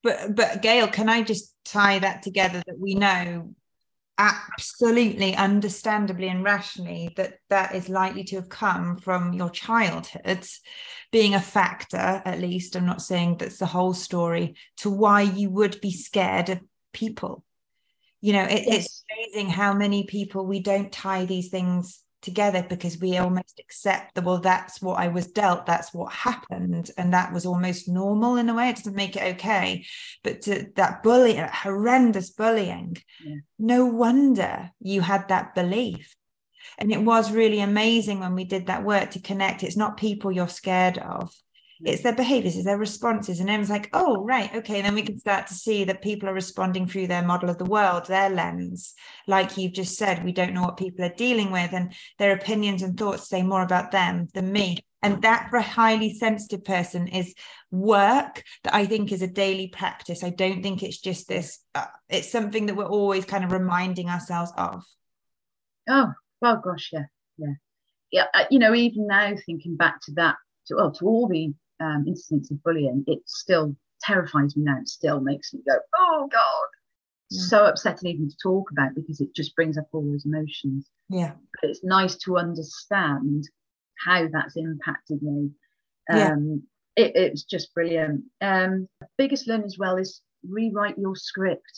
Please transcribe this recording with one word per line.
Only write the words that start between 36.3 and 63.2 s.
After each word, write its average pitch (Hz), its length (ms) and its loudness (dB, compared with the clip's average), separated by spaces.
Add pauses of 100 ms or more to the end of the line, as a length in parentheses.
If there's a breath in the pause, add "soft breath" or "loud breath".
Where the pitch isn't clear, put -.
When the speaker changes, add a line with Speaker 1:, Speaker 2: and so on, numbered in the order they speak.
Speaker 1:
And 208 160 0
it - 100 0
was 220 300 4
really 214 280 4
amazing 208 600 2
when 185 140 -2
we 185 100 -4
did 185 220 -4
that 185 180 -4
work 202 280 0
to 185 80 -12
connect. 196 420 -4
It's 185 160 -4
not 208 180 -2
people 208 340 -2
you're 180 160 0
scared 185 520 0
of. - 340 -8 (500 soft breath)
Speaker 2:
Yeah. - 100 -2
Speaker 1:
It's - 100 -4
their 240 120 0
behaviours, 233 420 0
it's 185 100 -4
their 202 100 2
responses. 208 640 -4
And 196 80 0
everyone's 208 220 0
like, 208 240 -4
"Oh, 254 280 2
right, 220 320 -2
okay." 220 220 -6
And 196 100 -2
then 202 80 0
we 214 60 0
can 208 180 -8
start 196 280 -2
to 180 80 -10
see 208 300 0
that 190 180 -2
people 202 260 -4
are 190 60 -4
responding 185 520 -2
through 185 200 -4
their 175 160 -2
model 180 260 0
of 170 80 -2
the 185 80 -6
world, 185 400 2
their 190 240 2
lens. 180 640 -4 (340 loud breath)
Like 190 300 0
you've 185 160 -4
just 185 240 -6
said, 185 260 -2
we 180 100 -2
don't 180 200 0
know 180 80 -2
what 175 160 -2
people 180 300 -4
are 175 80 -4
dealing 226 360 0
with, 180 220 -2
and 180 220 -4 (240 loud breath)
their 202 140 4
opinions 196 500 0
and 185 160 -4
thoughts 202 320 -4
say 185 120 0
more 185 200 2
about 180 300 0
them 180 420 0
than 190 180 -4
me. 190 240 0 (260)
And 202 200 0
that 226 260 2
for 247 80 -2
a 226 60 4
highly 220 500 2
sensitive 214 540 -2
person 180 420 -2
is 180 260 -4 (360 loud breath)
work 202 720 4 (220 loud breath)
that - 100 0
I 208 100 4
think 208 260 -2
is 190 120 -2
a 185 40 -2
daily 190 420 -2
practice. - 540 -8
I 180 80 -4
don't 185 320 -2
think 190 200 -4
it's - 180 -10
just 180 280 -6
this, 180 320 -6 (140)
uh, - 120 -4 (240)
it's - 200 -2
something 214 360 -2
that 196 100 -2
we're 202 80 -2
always 196 400 2